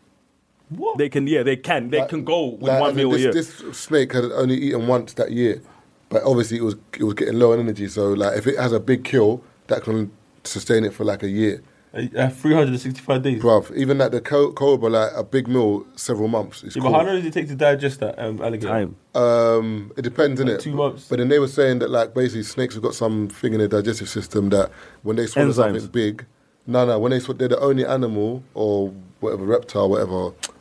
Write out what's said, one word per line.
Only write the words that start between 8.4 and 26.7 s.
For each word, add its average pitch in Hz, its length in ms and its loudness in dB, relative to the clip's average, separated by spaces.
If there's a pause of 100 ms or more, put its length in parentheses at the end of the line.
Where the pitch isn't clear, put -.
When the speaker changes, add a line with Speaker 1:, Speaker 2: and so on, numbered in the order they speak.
Speaker 3:
it 131 120 2
has 123 140 0
a 110 80 2
big 127 240 0
kill, 120 380 2 (240)
that - 160 -2
can 110 280 -4 (340)
sustain 113 400 0
it 101 100 -4
for, 107 100 -6
like, 101 180 -2
a 101 60 -4
year. 104 340 -2 (320)
Speaker 1:
Uh, 117 100 -6 (120)
uh, 131 140 2
three 156 240 0
hundred 147 160 4
and 123 100 -2
sixty-five 131 420 -4
days. 123 200 0
Speaker 3:
Bruv, 113 340 4
even, 139 220 0
like, 127 140 2
the 120 100 -2
co-, 143 300 2
cobra, 135 360 2
like, 110 260 2
a 120 80 -4
big 127 240 -2
meal, 113 380 2 (100)
several 110 340 -4
months. 107 360 -4
It's - 100 -14
Speaker 1:
Yeah, 165 100 -4
Speaker 3:
cool. 127 80 4
Speaker 1:
but 160 80 6
how 175 60 2
long 190 100 0
does 175 100 -2
it 160 80 -6
take 160 140 -4
to 143 60 -8
digest 139 460 2
that, - 180 -4
um, 110 220 -6
alligator? 110 280 -4
Speaker 2:
Time. 101 280 -2 (180)
Speaker 3:
Um, 113 840 2
it - 40 -8
depends, 131 380 0
Speaker 1:
Like 127 140 2
Speaker 3:
innit? 95 80 -6
Speaker 1:
two 151 120 -6
months? 139 320 -4
Speaker 3:
But 123 120 -2
then 123 100 0
they 147 100 4
were 139 100 2
saying 131 320 2
that, 117 100 -2
like, 117 240 0
basically 113 300 -2
snakes 127 320 -6
have 107 60 -2
got 117 120 0
some 107 340 -2
thing 110 240 -4
in 110 60 0
their 104 100 2
digestive 104 400 -2
system 101 420 -2
that 98 200 2 (320)
when 110 140 -2
they 117 100 0
swallow 139 240 2
Speaker 2:
Enzymes. 120 40 0
Speaker 3:
something 110 340 2
big, 107 360 -2 (420)
no, 123 200 2